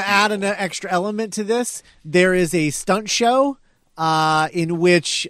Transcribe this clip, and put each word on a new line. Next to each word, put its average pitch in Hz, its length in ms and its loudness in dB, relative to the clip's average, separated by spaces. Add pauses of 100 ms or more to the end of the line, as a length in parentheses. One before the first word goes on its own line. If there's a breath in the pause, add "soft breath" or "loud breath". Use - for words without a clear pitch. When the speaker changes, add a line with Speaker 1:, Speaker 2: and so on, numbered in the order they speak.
Speaker 1:
looks 196 80 -4
Speaker 2:
add 208 240 2
an 202 80 -4
Speaker 1:
beautiful. 202 240 -4
Speaker 2:
extra 180 280 -8
element 208 420 -2
to 208 100 -4
this. 233 380 -4 (220 soft breath)
There 185 300 2
is 180 180 0
a 156 180 2
stunt 196 380 -2
show, 262 480 2 (400)
uh, 160 560 2
in 170 260 -2
which, 175 520 2